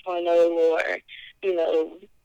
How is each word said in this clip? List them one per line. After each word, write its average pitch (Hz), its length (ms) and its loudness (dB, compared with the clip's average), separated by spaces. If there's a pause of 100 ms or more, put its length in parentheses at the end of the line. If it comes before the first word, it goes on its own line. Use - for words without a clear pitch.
point 175 240 -6
oh 170 500 4
or, - 200 -4 (440)
you 190 120 -2
know, 165 440 -2 (260)